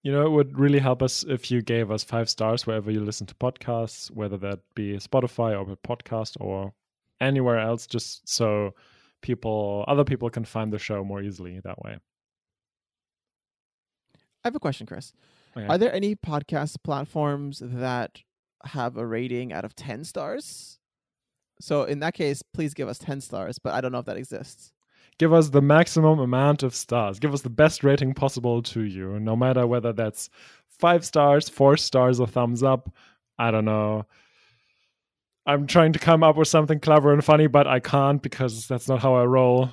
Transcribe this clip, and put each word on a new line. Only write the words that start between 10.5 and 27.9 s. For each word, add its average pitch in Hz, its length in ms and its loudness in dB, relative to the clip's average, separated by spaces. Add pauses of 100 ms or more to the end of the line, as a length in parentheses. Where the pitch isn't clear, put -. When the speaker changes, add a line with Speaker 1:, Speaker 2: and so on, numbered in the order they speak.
Speaker 1:
the 107 60 -6
show 101 260 -8
more 98 180 -10
easily 92 420 -14
that - 180 -14
way. - 160 -14 (2500)
Speaker 2:
I 240 40 -2
have 240 80 -6
a - 40 -6
question, 135 260 -6
Chris. - 260 -16 (440)
Speaker 1:
Okay. 104 100 -10
Speaker 2:
Are 156 120 0
there 220 140 2
any 202 240 -4
podcast 147 680 -6
platforms 143 800 -6
that 123 580 -8 (420)
have 127 320 -6
a 113 100 -6
rating 120 460 -6
out 85 120 -10
of 107 120 -14
ten 127 280 -12
stars? - 720 -12 (840)
So 147 240 -2
in 143 160 -6
that 160 140 -6
case, 143 280 -4
please 151 320 -8
give 127 140 -8
us 120 100 -12
ten 139 220 -10
stars, 98 380 -10
but 101 160 -8
I 127 60 -2
don't 127 120 -6
know 123 60 -6
if 120 80 -10
that 95 100 -10
exists. - 560 -16 (460)
Speaker 1:
Give 160 160 4
us 156 160 6
the 143 100 6
maximum 156 580 6
amount 135 440 2
of 127 120 -2
stars. 104 460 -4
Give 143 140 0
us 139 80 -6
the 123 80 -8
best 151 340 2
rating 139 300 2